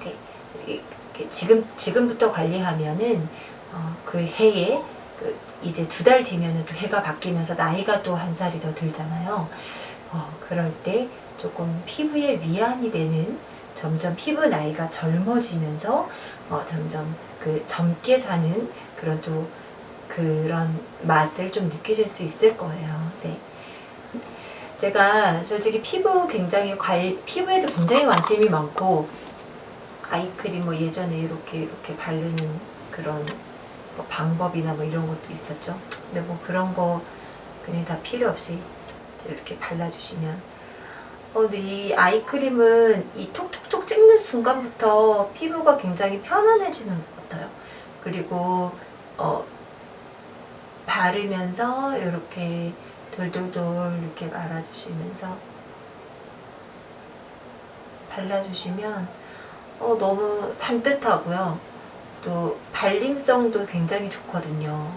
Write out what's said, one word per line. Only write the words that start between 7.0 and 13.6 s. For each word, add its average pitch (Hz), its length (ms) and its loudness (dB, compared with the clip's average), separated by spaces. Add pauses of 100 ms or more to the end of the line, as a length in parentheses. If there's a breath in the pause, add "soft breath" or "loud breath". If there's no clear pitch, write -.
바뀌면서 165 500 -2
나이가 190 480 2
또 180 140 0
한 165 180 -4
살이 170 240 -2
더 156 160 -4
들잖아요. 165 760 -4 (640 loud breath)
어, 156 180 -6 (160)
그럴 170 240 0 (140)
때 240 240 2 (300 loud breath)
조금 170 480 -4
피부에 294 540 2
위안이 220 500 0
되는, 160 480 0 (360 loud breath)